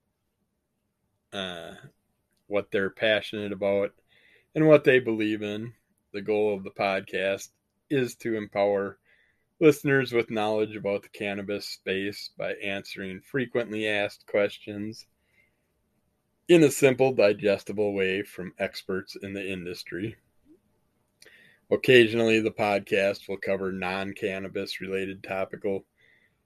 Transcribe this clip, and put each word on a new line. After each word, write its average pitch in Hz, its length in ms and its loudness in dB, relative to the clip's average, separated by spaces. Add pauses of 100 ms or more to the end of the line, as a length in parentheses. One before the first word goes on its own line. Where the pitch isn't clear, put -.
(1300)
uh, 90 440 -10 (720)
what 101 240 -4
they're 98 180 0
passionate 104 600 0
about, 101 420 0 (600)
and 156 120 4
what 151 160 10
they 127 160 6
believe 107 440 0
in. 107 300 -8 (380)
The 101 100 -10
goal 104 340 0
of 95 80 -8
the 101 80 -14
podcast 98 760 -2 (400)
is 127 260 0
to 113 200 -6
empower 101 640 -2 (600)
listeners 139 540 4
with 117 180 0
knowledge 107 440 -2
about 101 280 -4
the - 60 -20
cannabis 101 580 -8
space 98 720 -6
by 98 160 -6
answering 98 680 -10
frequently 113 640 -4
asked 104 380 -4
questions 104 800 -4 (1400)
in 165 160 8
a 139 80 8
simple, 131 420 4
digestible 104 800 2
way 95 300 0
from - 340 -14
experts - 640 -6
in 98 120 -10
the 98 180 -8
industry. 90 640 -8 (1500)
Occasionally, 113 720 4
the 110 100 0
podcast 101 800 0
will 95 100 -8
cover 95 340 -4
non-cannabis 95 1080 -8
related 95 400 -6
topical 95 640 -6 (600)